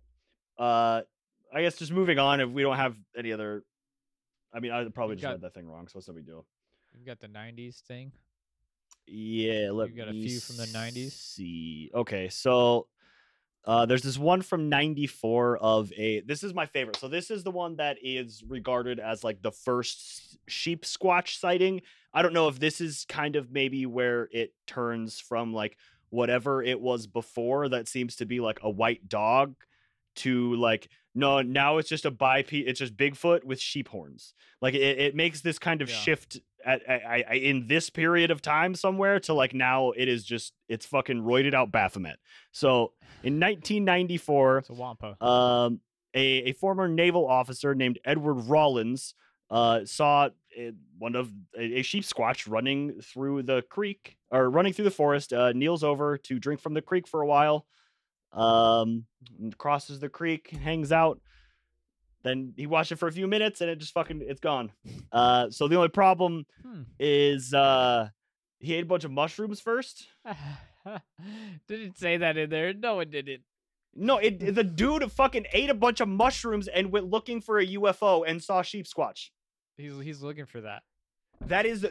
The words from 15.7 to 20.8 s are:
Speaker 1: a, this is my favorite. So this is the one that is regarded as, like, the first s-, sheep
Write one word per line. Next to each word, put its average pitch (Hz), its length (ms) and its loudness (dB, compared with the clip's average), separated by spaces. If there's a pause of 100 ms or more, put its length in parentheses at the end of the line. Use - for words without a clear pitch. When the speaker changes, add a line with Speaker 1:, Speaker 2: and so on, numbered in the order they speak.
Speaker 1:
a, 107 240 -2
this 139 220 -8
is 196 120 -10
my 175 100 -4
favorite. 127 320 -4
So 135 120 -12
this 170 220 -6
is 202 140 -8
the 190 60 -6
one 175 260 -6
that 147 260 -4
is 123 440 -8
regarded 123 540 -4
as, 110 240 -6
like, 104 180 -4
the 107 100 -4
first - 460 -4
s-, - 400 -20 (100)
sheep - 360 -6